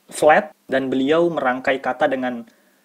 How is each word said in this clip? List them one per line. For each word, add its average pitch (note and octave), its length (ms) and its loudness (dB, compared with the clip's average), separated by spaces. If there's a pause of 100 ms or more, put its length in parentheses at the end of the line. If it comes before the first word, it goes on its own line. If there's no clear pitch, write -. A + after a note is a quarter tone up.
flat, - 480 2 (160)
dan C3+ 160 0
beliau C#3+ 400 2
merangkai C3 560 -2
kata C3 240 0
dengan B2+ 400 -6 (360)